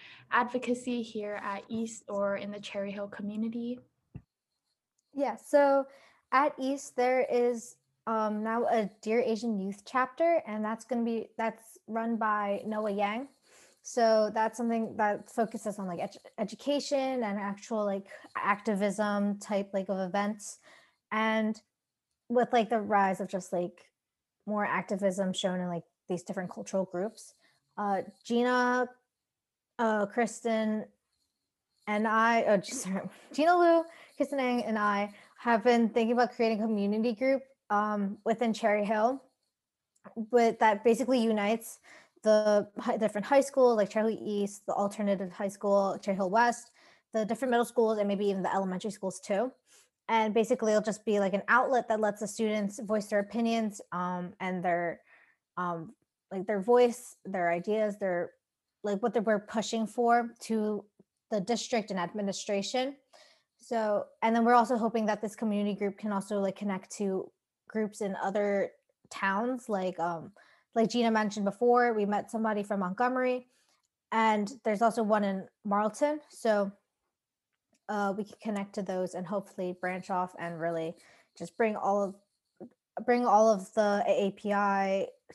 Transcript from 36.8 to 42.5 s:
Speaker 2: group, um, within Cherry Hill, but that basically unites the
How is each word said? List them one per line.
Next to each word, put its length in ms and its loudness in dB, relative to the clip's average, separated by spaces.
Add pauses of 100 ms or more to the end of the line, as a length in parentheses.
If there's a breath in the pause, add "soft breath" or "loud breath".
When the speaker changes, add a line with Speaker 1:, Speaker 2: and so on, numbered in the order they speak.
Speaker 2:
group, 280 0 (260)
um, 560 0
within 260 0
Cherry 320 2
Hill, 400 0 (920)
but 420 4
that 240 4
basically 360 4
unites 600 0 (480 loud breath)
the 400 6 (180)